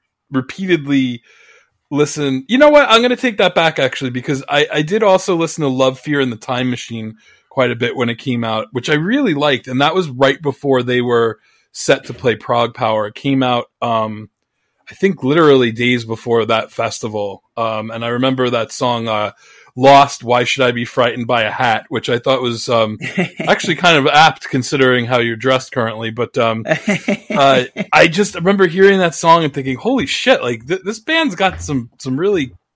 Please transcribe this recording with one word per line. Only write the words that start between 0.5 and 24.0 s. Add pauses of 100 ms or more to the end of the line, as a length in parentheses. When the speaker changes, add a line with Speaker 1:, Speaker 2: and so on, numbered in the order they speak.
Speaker 1:
listened.
You
know
what?
I'm
gonna
take
that
back,
actually,
because
I,
I
did
also
listen
to
Love,
Fear,
and
the
Time
Machine (320)
quite
a
bit
when
it
came
out,
which
I
really
liked.
And
that
was
right
before
they
were (340)
set
to
play
Prog
Power.
It
came
out, (140)
um, (600)
I
think
literally
days
before
that
festival. (140)
Um,
and
I
remember
that
song,
uh, (440)
Lost,
Why
Should
I
Be
Frightened
by
a
Hat,
which
I
thought
was,
um, (220)
Speaker 2:
<laughs>
Speaker 1:
actually
kind
of